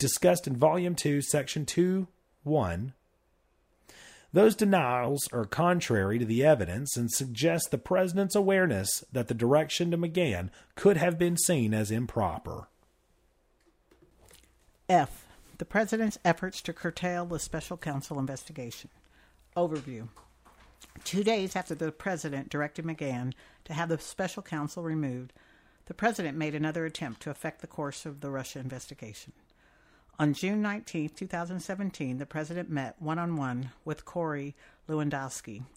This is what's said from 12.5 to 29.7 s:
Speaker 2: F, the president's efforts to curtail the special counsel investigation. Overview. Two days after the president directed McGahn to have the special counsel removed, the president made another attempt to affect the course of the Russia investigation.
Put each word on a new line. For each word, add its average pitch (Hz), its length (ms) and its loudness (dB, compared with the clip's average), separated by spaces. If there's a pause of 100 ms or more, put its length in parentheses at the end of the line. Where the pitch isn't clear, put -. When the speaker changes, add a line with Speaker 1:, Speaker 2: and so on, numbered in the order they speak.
Speaker 2:
F, 170 360 4 (320)
the - 80 -8
president's 220 600 0
efforts 185 380 2
to 175 100 -6
curtail 175 520 -4
the 175 140 -4
special - 380 -8
counsel 143 420 -6
investigation. 135 720 -8 (680)
Overview. 139 520 -2 (960)
Two 196 200 -2
days 196 320 0
after 180 180 -6
the 156 160 -4
president 151 600 -6
directed 147 340 -4
McGahn 135 480 -4 (320)
to - 80 -14
have 165 160 -4
the 160 100 0
special - 440 -8
counsel 151 400 -6
removed, 143 500 -4 (540)
the - 80 -12
president 185 420 -2
made 156 180 -2
another 156 300 -2
attempt 156 380 -10
to 156 80 -8
affect - 300 -10
the - 60 -14
course - 380 -8
of 143 160 -14
the 143 100 -8
Russia 135 280 -8
investigation. 127 760 -12 (880)